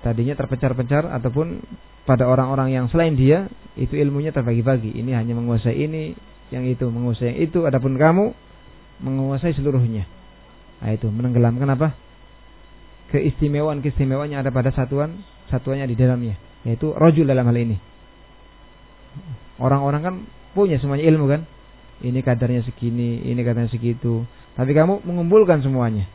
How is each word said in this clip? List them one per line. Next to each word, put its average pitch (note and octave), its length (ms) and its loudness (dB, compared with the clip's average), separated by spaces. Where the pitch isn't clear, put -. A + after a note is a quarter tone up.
Tadinya A#2+ 340 -2
terpencar-pencar C3 720 -2
ataupun C3+ 540 -4
pada B2 220 4
orang-orang C3 480 2
yang B2 160 0
selain D#3+ 260 2
dia, D#3 320 4
itu C3 240 -4
ilmunya C#3+ 320 0
terbagi-bagi. A#2 640 0
Ini A#2+ 220 -4
hanya A#2 180 -2
menguasai A#2 400 0
ini, D#3 400 -4
yang B2+ 140 -4
itu B2 180 -2
menguasai A#2+ 480 -2
yang D3 140 -6
itu. E3+ 180 -2
Adapun C3 320 0
kamu, F3+ 380 4
menguasai C3+ 540 -2
seluruhnya. B2 480 0
Nah, G#2+ 100 -2
itu A2 160 -4
menenggelamkan A#2+ 640 2
apa? D3+ 140 0
Keistimewaan-keistimewaan C#3+ 1200 -2
yang C3+ 160 -6
ada B2 80 -4
pada B2+ 160 2
satuan, C#3+ 560 -4
satuannya C3+ 400 -2
di A2+ 80 -2
dalamnya, A#2+ 400 2
yaitu A#2+ 320 -2
rajul D#3+ 320 6
dalam B2+ 160 2
hal A#2+ 160 2
ini. A#2 160 -2
Orang-orang C#3 480 2
kan F#3 80 -4
punya F#3 240 2
semuanya C#3+ 320 2
ilmu D#3 160 4
kan? D3 160 2
Ini B2+ 160 -2
kadarnya A#2+ 400 2
segini, A#2+ 640 -4
ini B2 160 -2
kadarnya A#2 260 0
segitu. A#2 560 -2
Tapi C3 180 -2
kamu F3 320 2
mengumpulkan F3 560 4
semuanya. A#2+ 540 0